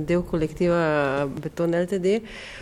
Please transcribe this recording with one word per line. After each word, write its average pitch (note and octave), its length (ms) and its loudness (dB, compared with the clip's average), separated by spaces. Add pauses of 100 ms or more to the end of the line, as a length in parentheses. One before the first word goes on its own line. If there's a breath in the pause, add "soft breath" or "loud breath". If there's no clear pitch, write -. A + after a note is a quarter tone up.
del F3 200 2
kolektiva D#3 1000 2 (160)
Beton E3+ 340 0
L F3+ 80 2
T F#3+ 160 -2
D. F#3+ 140 4 (460 loud breath)